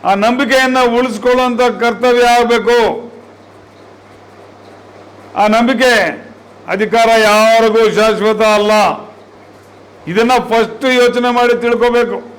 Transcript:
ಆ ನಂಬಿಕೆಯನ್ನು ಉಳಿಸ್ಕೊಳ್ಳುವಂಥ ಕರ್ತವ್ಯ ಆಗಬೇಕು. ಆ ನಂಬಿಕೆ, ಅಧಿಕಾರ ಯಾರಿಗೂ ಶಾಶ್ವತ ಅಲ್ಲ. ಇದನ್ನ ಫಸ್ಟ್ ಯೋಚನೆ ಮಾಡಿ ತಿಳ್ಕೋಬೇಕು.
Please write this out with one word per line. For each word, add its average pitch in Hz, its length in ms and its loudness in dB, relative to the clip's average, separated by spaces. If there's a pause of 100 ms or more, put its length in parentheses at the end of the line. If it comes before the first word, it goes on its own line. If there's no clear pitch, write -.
ಆ 185 80 0
ನಂಬಿಕೆಯನ್ನು 254 840 0
ಉಳಿಸ್ಕೊಳ್ಳುವಂಥ 247 640 -2
ಕರ್ತವ್ಯ 240 640 0
ಆಗಬೇಕು. 233 840 0 (2250)
ಆ 208 120 0
ನಂಬಿಕೆ, 226 760 0 (440)
ಅಧಿಕಾರ 214 420 0 (100)
ಯಾರಿಗೂ 220 720 4
ಶಾಶ್ವತ 208 500 0
ಅಲ್ಲ. 214 300 2 (1400)
ಇದನ್ನ 220 240 0 (180)
ಫಸ್ಟ್ 226 360 -2
ಯೋಚನೆ 247 480 0
ಮಾಡಿ 240 280 0
ತಿಳ್ಕೋಬೇಕು. 240 760 -2